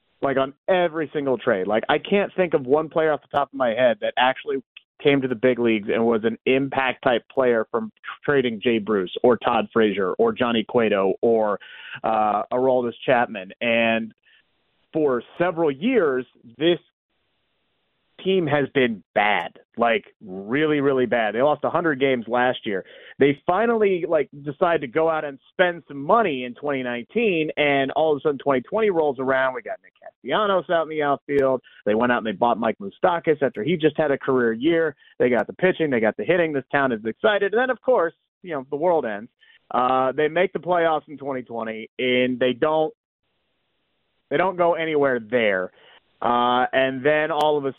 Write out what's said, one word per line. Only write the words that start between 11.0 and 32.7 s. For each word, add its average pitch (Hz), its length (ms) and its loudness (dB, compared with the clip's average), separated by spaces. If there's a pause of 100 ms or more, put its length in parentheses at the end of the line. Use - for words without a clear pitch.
or, 110 380 2 (420)
uh, 107 420 0 (100)
Aroldis 123 400 0 (120)
Chapman. 117 540 0
And 113 540 0 (800)
for 139 300 0 (140)
several 165 340 0
years, 147 540 0 (320)
this 165 200 2 (1400)
team 185 240 0
has 143 280 0
been 117 280 0 (140)
bad, 104 420 -2 (200)
like, 113 260 0 (180)
really, 131 600 -2
really 135 240 2
bad. 110 280 -2
They 117 80 -2
lost 147 220 0
a 123 60 -2
hundred 151 320 -2
games 131 260 0
last 123 380 -2
year. 98 180 -4 (340)
They 143 300 2
finally, 202 580 2
like, 151 240 0 (140)
decided 160 380 0
to 143 60 -8
go 160 220 0
out 156 140 -2
and 139 160 -12 (140)
spend 175 340 0
some 139 160 -10
money 165 400 2
in 123 120 -10
twenty 139 280 -4
nineteen, 151 720 -2
and 139 360 2
all 156 200 2
of 147 60 0
a - 20 -8
sudden 143 180 -2
twenty 131 240 0
twenty 214 280 -2
rolls 151 280 0
around. 131 360 0
We 120 80 -10
got 95 200 -10
Nick - 120 -20 (100)
Castellanos 180 640 -2
out 165 140 0
in 151 60 -8
the 156 140 -2
outfield. 135 580 0 (240)
They 107 100 2
went 120 160 2
out 120 60 2
and 110 100 -4
they 107 60 -4
bought 117 260 0
Mike 113 200 -2